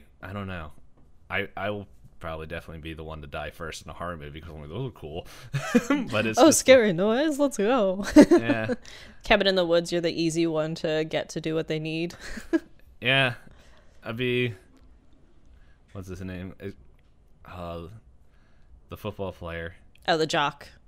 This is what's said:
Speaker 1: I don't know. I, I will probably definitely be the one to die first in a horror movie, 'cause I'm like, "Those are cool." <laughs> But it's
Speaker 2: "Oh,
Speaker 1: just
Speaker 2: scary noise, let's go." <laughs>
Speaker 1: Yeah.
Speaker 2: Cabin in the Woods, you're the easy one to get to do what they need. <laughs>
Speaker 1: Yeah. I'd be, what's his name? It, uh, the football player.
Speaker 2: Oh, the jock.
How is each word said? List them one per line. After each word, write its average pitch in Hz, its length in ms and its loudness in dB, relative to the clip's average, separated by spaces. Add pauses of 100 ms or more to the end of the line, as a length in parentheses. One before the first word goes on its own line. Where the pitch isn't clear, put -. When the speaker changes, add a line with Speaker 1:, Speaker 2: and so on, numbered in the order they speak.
(220)
Speaker 1:
I 95 120 -12
don't 101 140 -8
know. 85 240 -10 (580)
I, 95 180 -2 (100)
I 98 140 -4
will 101 160 -8 (320)
probably 80 280 -8
definitely 82 340 -12
be 80 120 -10
the 80 100 -12
one 78 180 -12
to 73 60 -14
die 76 220 -8
first 78 340 -12
in - 60 -14
a 73 40 -14
horror 87 240 -8
movie, 73 240 -12
'cause 80 100 -16
I'm 78 100 -14
like, 73 80 -14
"Those 117 200 -8
are - 20 -10
cool." 78 360 -12 (260)
<laughs> 277 580 0
But 107 140 0
it's 113 140 0
Speaker 2:
"Oh, 320 80 10
Speaker 1:
just 277 120 6
Speaker 2:
scary 233 340 8
noise, 233 460 0
let's 285 180 0
go." 202 520 0
<laughs> 294 220 10
Speaker 1:
Yeah. 254 420 4 (500)
Speaker 2:
Cabin 208 240 6
in 190 80 4
the 180 100 4
Woods, 170 260 2
you're 170 100 0
the 165 100 0 (100)
easy 165 260 2
one 156 280 -2
to 156 320 0
get 156 220 -4
to 160 120 -8
do 156 120 -4
what 160 140 -2
they 156 120 -2
need. 160 360 -4 (380)
<laughs> - 480 -6
Speaker 1:
Yeah. 127 320 4 (680)
I'd 113 140 -8
be, 123 360 0 (1400)
what's 92 160 -14
his 90 140 -12
name? 92 380 -10
It, 98 160 -12 (680)
uh, 85 380 -12 (1040)
the 87 80 -14
football 98 340 -8
player. 85 440 -10 (320)
Speaker 2:
Oh, 170 100 2
the 156 100 0
jock. 147 400 -2 (200)